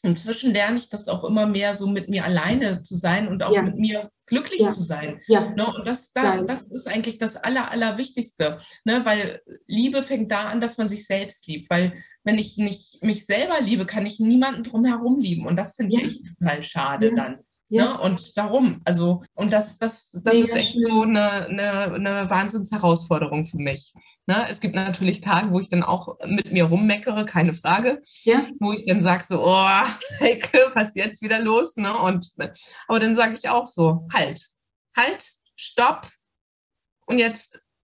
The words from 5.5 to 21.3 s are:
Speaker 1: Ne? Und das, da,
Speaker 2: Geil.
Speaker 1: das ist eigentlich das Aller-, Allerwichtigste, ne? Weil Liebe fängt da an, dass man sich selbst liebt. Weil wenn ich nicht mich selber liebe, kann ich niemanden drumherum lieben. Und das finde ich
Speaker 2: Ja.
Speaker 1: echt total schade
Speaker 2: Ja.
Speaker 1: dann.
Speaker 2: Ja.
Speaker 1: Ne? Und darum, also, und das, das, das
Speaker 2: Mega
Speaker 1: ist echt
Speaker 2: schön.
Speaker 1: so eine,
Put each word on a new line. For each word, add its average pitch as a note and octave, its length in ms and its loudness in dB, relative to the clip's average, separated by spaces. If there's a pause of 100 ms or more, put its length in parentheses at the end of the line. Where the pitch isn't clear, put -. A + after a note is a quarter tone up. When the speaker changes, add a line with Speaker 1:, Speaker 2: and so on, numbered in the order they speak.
Speaker 1:
Ne? G#3+ 100 -2
Und G#3+ 220 -6
das, - 260 -8
da, B3+ 100 -2 (140)
Speaker 2:
Geil. F#3 80 -4
Speaker 1:
das B3+ 180 -6
ist - 240 -12
eigentlich A3 300 -4
das A3 200 -6
Aller-, B3+ 340 -4
Allerwichtigste, A3+ 880 -4 (240)
ne? A#3 220 0
Weil G#3 360 -2 (260)
Liebe C4 360 0
fängt A3+ 280 -4
da G#3 180 -2
an, A3+ 120 -2
dass A#3 160 -4
man G#3+ 120 -2
sich G#3 180 -8
selbst G3 400 -6
liebt. D3+ 220 -10
Weil F3+ 240 2 (300)
wenn G#3+ 160 2
ich G#3 180 -6
nicht - 460 -4
mich G#3 220 0
selber D4 360 0
liebe, G3 240 0
kann G#3 200 -4
ich G#3 140 -8
niemanden B3 440 4
drumherum A#3+ 560 2
lieben. F3 280 -2
Und E3+ 100 2
das G3+ 180 -4
finde G#3+ 200 0
ich A#3+ 80 2
Speaker 2:
Ja. - 40 -4
Speaker 1:
echt - 320 -12
total D3 240 0
schade C#3+ 460 0
Speaker 2:
Ja. A#3 60 0
Speaker 1:
dann. - 240 -4 (300)
Speaker 2:
Ja. A3+ 160 4
Speaker 1:
Ne? C4 140 -2
Und F#3 380 -2
darum, G#3+ 480 2
also, F3 380 2 (100)
und G3+ 180 0
das, G#3+ 280 0
das, - 320 -6 (120)
das A3+ 180 6
Speaker 2:
Mega A#3 40 6
Speaker 1:
ist A#3 100 -2
echt - 180 0
Speaker 2:
schön. A#3+ 80 0
Speaker 1:
so A3 200 4
eine, G#3 460 2